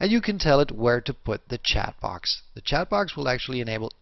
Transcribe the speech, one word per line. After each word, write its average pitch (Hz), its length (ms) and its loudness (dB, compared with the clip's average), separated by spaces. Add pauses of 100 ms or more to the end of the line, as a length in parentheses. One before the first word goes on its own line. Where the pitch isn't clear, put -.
and 190 100 2
you 226 120 4
can 202 160 0
tell 143 220 6
it 143 120 0
where 120 300 2
to 139 100 -4
put - 380 -6
the 120 80 -4
chat - 420 -2
box. 92 400 -6 (140)
The - 80 -14
chat 165 260 0
box 202 260 -2
will 143 140 -4
actually 127 320 -2
enable 110 420 -4